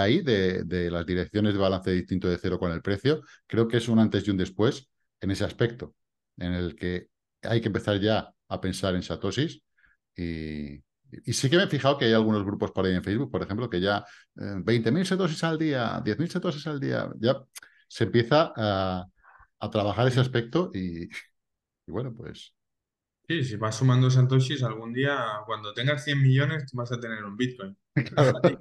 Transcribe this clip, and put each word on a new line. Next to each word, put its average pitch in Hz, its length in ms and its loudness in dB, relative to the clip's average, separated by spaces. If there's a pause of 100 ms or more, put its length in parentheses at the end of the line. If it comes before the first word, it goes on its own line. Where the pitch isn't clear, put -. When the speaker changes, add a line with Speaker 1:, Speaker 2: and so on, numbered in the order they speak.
(160)
Speaker 1:
ahí 202 60 2
de, 95 420 2
de 87 260 -2
las 85 160 -4
direcciones 98 480 0
de 98 60 -2
balance 95 300 2
distinto 92 380 0
de 87 100 0
cero 87 200 -2
con 90 120 -2
el 82 120 -4
precio, 127 400 0 (240)
creo 113 200 2
que 117 120 2
es 113 100 -4
un 113 100 4
antes 104 280 4
y 107 40 0
un 98 60 2
después 104 520 0 (320)
en 92 100 -4
ese 98 140 -2
aspecto, - 500 -4 (420)
en 87 160 -6
el 87 240 -4
que 90 320 -6 (340)
hay 113 180 0
que 113 80 -2
empezar 101 320 -2
ya 104 300 0 (180)
a 95 120 -6
pensar 92 340 -2
en 90 80 -2
satoshis. 98 600 -4 (540)
Y, 78 580 -8 (500)
y 123 80 -4
sí - 160 0
que 143 80 4
me 190 80 4
he 185 40 -2
fijado 139 300 2
que - 80 0
hay 113 60 6
algunos 110 320 4
grupos 98 280 -2
por 95 140 0
ahí 92 80 2
en 87 100 0
Facebook, 120 260 -2
por 90 120 -2
ejemplo, 107 280 -4
que 90 100 0
ya, 101 240 0 (320)
eh, 101 260 -8
veinte 113 300 2
mil 185 140 0
satoshis 185 380 -2
al 165 140 0
día, 127 460 -2
diez 101 140 -2
mil 165 120 -2
satoshis 175 360 -4
al 151 140 -6
día, 120 280 -2 (100)
ya 127 240 0 (460)
se - 160 -2
empieza 117 500 4
a, 95 520 0 (540)
a 107 100 -6
trabajar 104 380 2
ese 123 120 2
aspecto 131 540 0
y, 85 300 -6
y 78 40 -12 (840)
bueno, 123 240 -6
pues - 400 -16 (720)
Speaker 2:
Sí, 160 160 0
si 107 120 -4
vas 107 200 -2
sumando 127 340 4
satoshis, 127 520 4
algún 113 320 -4
día, 139 240 0 (260)
cuando 107 300 -8
tengas 135 280 -2
cien 143 200 2
millones, 139 500 4
vas 120 200 -6
a 120 60 -2
tener 113 260 -8
un 101 120 -10
Bitcoin. 117 400 -4 (180)
Speaker 1:
<laughs> - 0 - (140)
Claro. 131 340 4
Speaker 2:
Hay, 156 180 2